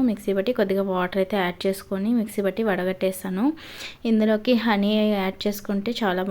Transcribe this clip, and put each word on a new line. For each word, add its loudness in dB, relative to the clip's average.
మిక్సీ -2
పట్టి 0
కొద్దిగా 2
వాటర్ 0
అయితే -2
యాడ్ -4
చేసుకొని -2
మిక్సీ -2
పట్టి -2
వడగట్టేస్తాను. -2
ఇందులోకి 4
హనీ 2
యాడ్ 0
చేసుకుంటే -2
చాలా 0